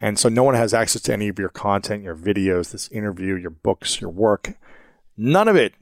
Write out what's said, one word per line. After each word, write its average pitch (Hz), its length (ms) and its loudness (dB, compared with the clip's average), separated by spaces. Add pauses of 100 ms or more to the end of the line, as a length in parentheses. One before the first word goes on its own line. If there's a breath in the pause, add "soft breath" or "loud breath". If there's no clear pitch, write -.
And 107 180 -2
so - 80 4
no 117 160 2
one 135 120 4
has 113 180 0
access 113 300 0
to 123 100 0
any 104 160 -4
of 95 100 -6
your 95 100 -2
content, 101 540 -2
your 87 120 -10
videos, 92 560 0
this - 180 -12
interview, 98 460 -6
your 90 140 -8
books, - 520 -4
your 95 80 -8
work. 101 440 0 (600 soft breath)
None 156 320 2
of 214 80 6
it. 120 260 4